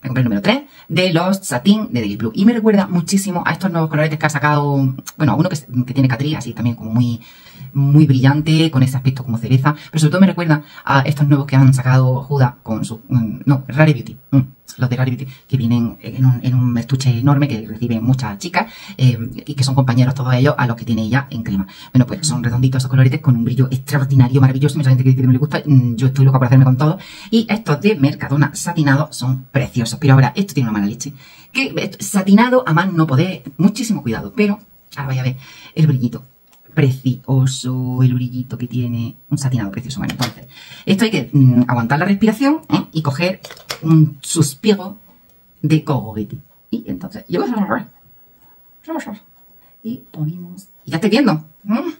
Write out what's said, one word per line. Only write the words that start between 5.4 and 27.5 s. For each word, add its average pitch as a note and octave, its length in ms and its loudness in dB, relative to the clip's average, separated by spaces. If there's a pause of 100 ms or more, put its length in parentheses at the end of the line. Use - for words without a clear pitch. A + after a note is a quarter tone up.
que, E3 80 -4 (300)
que C3 80 -8
tiene C3 140 2
Catrice, D3 280 -2
así A#2 160 -10
también A#2 240 -4
como A2 140 -10
muy A#2+ 300 -2 (520)
muy C#3+ 340 4
brillante, D3+ 640 2
con C3 120 2
ese - 140 0
aspecto - 280 -2
como A2+ 140 -6
cereza, C3+ 360 0 (160)
pero D#3 100 -2
sobre D3+ 100 4
todo F#3 100 0
me G3 60 2
recuerda E3 360 0 (220)
a - 180 0
estos C#3+ 240 0
nuevos C#3+ 200 2
que C3 100 0
han C3+ 180 6
sacado B2+ 540 0
Huda C3 340 0
con G#2+ 220 -6
su, A2+ 240 -12
mm, A2 380 -2
no, C3 220 2
Rare D#3 240 4
Beauty, - 240 -6 (140)
mm, C3+ 100 4 (380)
los B2+ 120 -2
de B2 60 -2
Rare C3 140 0
Beauty, B2+ 160 -6 (220)
que - 80 -2
vienen A#2 440 0
en - 240 -4
un, B2 180 4
en B2+ 120 0
un B2 240 0
estuche B2+ 400 -2
enorme C#3 300 2
que A2+ 180 -6
reciben A#2 360 -4
muchas C3 360 -2
chicas, - 340 -6 (240)
eh, A#2+ 220 2 (280)
y D3 80 -10
que B2+ 100 -2
son C3 100 -2
compañeros B2+ 400 2
todos B2+ 200 -2
ellos C#3 220 2
a B2 100 -2
los A2+ 100 -2
que - 80 -14
tiene A2+ 180 -2
ella B2 280 -2
en A#2 120 -8
crema. G2 240 -4 (260)
Bueno, B2+ 140 4
pues - 200 -8
son - 160 -2
redonditos B2+ 380 0
esos - 100 -4
coloretes C3 300 4
con B2+ 160 2
un A#2 80 -2
brillo B2+ 260 0
extraordinario, C3 720 2
maravilloso, C3 360 2
mucha C3+ 140 0
gente C3 140 4
que C3 60 6
dice C3 120 2
que B2+ 40 2
no C3 60 4
le B2+ 60 4
gusta, D#3 260 2
mm, A#2+ 320 4
yo B2+ 120 2
estoy C3 160 2
loca C3 140 4
por B2+ 80 2
hacerme C3+ 180 6
con B2+ 120 4
todo. D3+ 220 0 (320)
Y A3+ 180 2
estos A3+ 320 -2